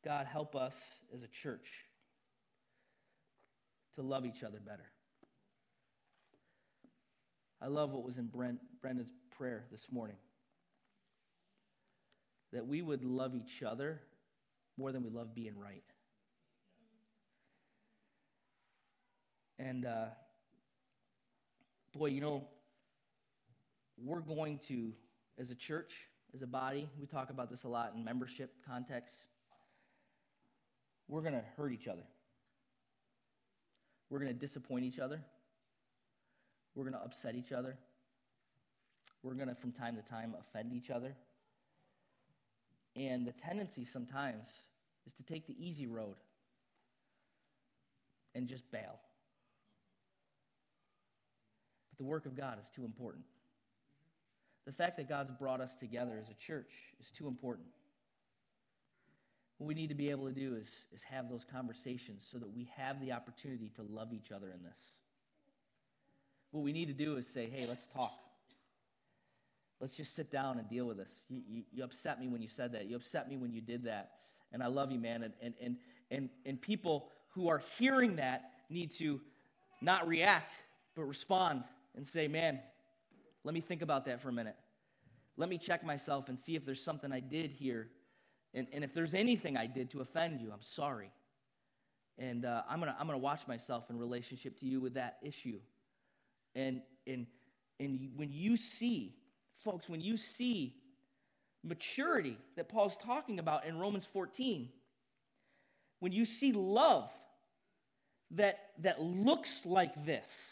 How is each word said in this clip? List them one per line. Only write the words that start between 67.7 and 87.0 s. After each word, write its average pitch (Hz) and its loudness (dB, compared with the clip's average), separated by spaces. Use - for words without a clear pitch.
talk. 123 0
Let's 135 -4
just 151 -10
sit - -4
down 135 0
and 107 -6
deal 123 0
with 110 -2
this. - -12
You, 127 -6
you, 113 -6
you 127 -4
upset - -4
me 127 -2
when 117 -2
you 107 -6
said 123 -2
that. 104 -4
You 120 -2
upset 127 -2
me 135 -4
when 120 -2
you 113 -4
did 120 -4
that. 104 -4
And 123 -2
I 123 2
love 135 4
you, 123 2
man." 117 0
And, 110 -4
and, 120 -6
and, 123 -2
and, 135 0
and 135 -2
people 175 2
who 180 2
are 156 8
hearing 247 8
that 131 2
need 170 -2
to 147 2
not 170 6
react, 165 8
but 160 -2
respond 147 4
and 139 -8
say, 156 2
"Man, 156 4
let 151 -2
me 165 2
think 160 -4
about 143 4
that 123 -2
for 135 -4
a 123 0
minute. 110 -2
Let 170 2
me 185 0
check 170 0
myself 143 0
and 127 -4
see 160 -2
if 139 -2
there's 135 -4
something 147 -4